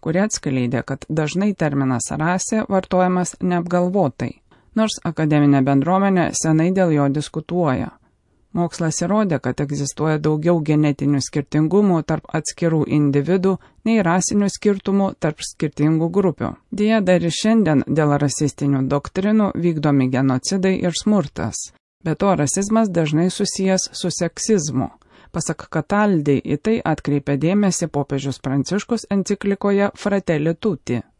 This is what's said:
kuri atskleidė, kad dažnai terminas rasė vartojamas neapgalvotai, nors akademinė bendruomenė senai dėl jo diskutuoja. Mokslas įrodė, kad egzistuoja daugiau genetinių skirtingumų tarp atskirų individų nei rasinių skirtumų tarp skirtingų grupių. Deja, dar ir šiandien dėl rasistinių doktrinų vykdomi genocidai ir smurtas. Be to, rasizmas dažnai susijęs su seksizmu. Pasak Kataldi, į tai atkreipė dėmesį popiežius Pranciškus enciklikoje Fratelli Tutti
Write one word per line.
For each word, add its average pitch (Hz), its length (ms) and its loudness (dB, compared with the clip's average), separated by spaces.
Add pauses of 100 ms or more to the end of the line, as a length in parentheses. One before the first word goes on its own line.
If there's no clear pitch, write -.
kuri 156 180 -2
atskleidė, 131 640 -2
kad - 280 -8
dažnai 160 440 0
terminas 139 560 -2
rasė 180 580 -2
vartojamas 185 720 0
neapgalvotai, 180 1000 -2 (340)
nors 220 300 0
akademinė 147 580 4
bendruomenė 175 720 2
senai 160 380 2
dėl 185 220 2
jo 143 160 2
diskutuoja. 151 800 -2 (640)
Mokslas 165 480 -2
įrodė, 180 400 0
kad 127 240 -4
egzistuoja 143 560 -2
daugiau 156 400 2
genetinių 147 640 2
skirtingumų 160 800 2
tarp 156 220 -4 (100)
atskirų 160 480 0
individų 147 680 2 (300)
nei 226 200 2
rasinių 185 480 2
skirtumų 196 680 0
tarp 151 220 -4
skirtingų 156 720 0
grupių. 185 380 0 (200)
Deja, 214 300 2
dar 180 240 2
ir 170 80 0
šiandien 202 540 2
dėl 143 340 2
rasistinių 143 680 0
doktrinų 190 680 0
vykdomi 147 580 2
genocidai 135 640 0
ir 175 160 -2
smurtas. - 800 -2 (340)
Be 160 100 -2
to, 196 220 2
rasizmas 202 540 0
dažnai 165 400 0
susijęs 190 600 -2
su - 180 -6
seksizmu. 156 800 -2 (420)
Pasak - 400 -6
Kataldi, 170 640 0 (100)
į 143 160 -2
tai 220 140 0 (100)
atkreipė 143 560 -2
dėmesį 180 480 0
popiežius 139 540 -4
Pranciškus 143 680 -4
enciklikoje 202 880 0
Fratelli 170 580 -2
Tutti 147 440 -4 (220)